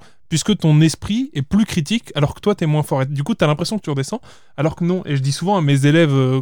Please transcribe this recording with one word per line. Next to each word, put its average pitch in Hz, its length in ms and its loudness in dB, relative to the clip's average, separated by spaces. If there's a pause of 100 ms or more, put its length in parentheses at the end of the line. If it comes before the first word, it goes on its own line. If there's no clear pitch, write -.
(300)
puisque 180 280 0
ton 151 240 4
esprit 214 520 0
est 147 80 -4
plus 202 240 0
critique, - 500 -4
alors 143 200 0
que - 40 -20
toi, 208 160 0
t'es 180 120 -2
moins 151 160 2
fort. 143 180 -2
Et 131 60 0
du 143 160 -6
coup, 220 120 -2
t'as 165 120 2
l'impression 160 300 -2
que - 60 -8
tu - 60 -8
redescends, 139 320 -4 (360)
alors 151 180 -2
que - 100 -4
non. 180 200 -2
Et 147 100 -2
je 135 60 -2
dis 139 100 0
souvent 190 260 -2
à 175 40 0
mes 139 240 2
élèves, 151 280 4
euh, 131 280 2